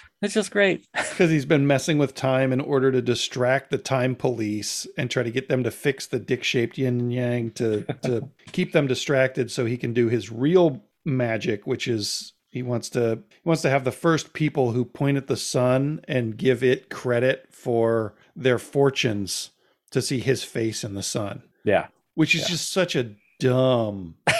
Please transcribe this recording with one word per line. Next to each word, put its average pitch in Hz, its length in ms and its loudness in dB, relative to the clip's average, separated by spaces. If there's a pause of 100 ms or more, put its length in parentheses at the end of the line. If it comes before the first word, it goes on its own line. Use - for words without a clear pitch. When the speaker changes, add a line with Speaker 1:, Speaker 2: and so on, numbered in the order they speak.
(220)
Speaker 1:
it's 202 140 -4
just 208 160 -2
great. 196 380 2
<laughs> - 40 -20
Speaker 2:
'Cause - 380 2
he's 147 160 2
been 143 180 4
messing 143 320 2
with 139 160 2
time 131 400 0
in 127 80 0
order 135 300 2
to 127 100 2
distract 123 720 0
the 131 80 -2
time 127 360 0
police 107 680 -4 (140)
and 127 100 -4
try - 140 -2
to 117 80 -4
get 127 180 -6
them 127 140 2
to 117 80 -2
fix - 340 -4
the 127 140 -4
dick-shaped 117 580 -2
yin 127 220 0
and 120 140 -2
yang 120 400 -2
to, 107 320 -2 (180)
to 123 260 -4 (100)
Speaker 1:
<laughs> - 120 -20
Speaker 2:
keep 180 200 -4
them 151 140 4
distracted 131 640 0
so 127 160 -2
he 120 120 -2
can 120 160 -4
do 117 160 4
his 110 220 -2
real 143 520 2 (220)
magic, 117 600 -2
which 127 220 -4
is 110 460 -4 (180)
he 123 100 -8
wants 123 280 -4
to, 117 260 0 (160)
he - 180 -8
wants 160 140 0
to 151 80 2
have 135 120 2
the 127 80 -2
first - 420 0
people 143 400 0
who 120 120 0
point 143 320 0
at 135 80 -4
the 131 100 -2
sun 135 720 0
and 113 300 -2
give 127 260 2
it 123 280 2
credit 127 580 0
for 113 640 0 (220)
their 123 240 2
fortunes 131 880 0 (400)
to 127 140 -2
see 135 160 -2
his 110 240 0
face 113 400 -4
in 104 100 -8
the 98 100 -8
sun. 104 380 -6 (220)
Speaker 1:
Yeah. 98 240 2 (260)
Speaker 2:
Which 160 220 4
is 165 60 0
Speaker 1:
Yeah. - 80 -2
Speaker 2:
just - 220 -4
such 180 240 0
a 117 200 -2 (240)
dumb, 120 800 2 (220)